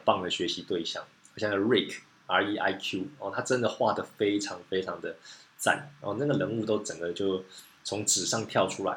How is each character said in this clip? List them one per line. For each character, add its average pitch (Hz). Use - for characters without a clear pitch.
棒 92
的 87
学 87
习 87
对 87
象， 82
像 104
是 98
Rick，R 98
E 104
I 95
Q， 95
哦， 98
他 127
真 127
的 110
画 110
得 92
非 104
常 92
非 95
常 90
的 82
赞， -
哦， 101
那 139
个 139
人 95
物 110
都 107
整 -
个 85
就 95
从 104
纸 -
上 113
跳 98
出 95
来， 90